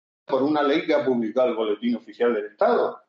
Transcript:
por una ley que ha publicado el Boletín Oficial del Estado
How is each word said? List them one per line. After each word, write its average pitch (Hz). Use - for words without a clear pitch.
por 131
una 151
ley 156
que 156
ha 131
publicado 123
el 117
Boletín 113
Oficial 117
del 104
Estado -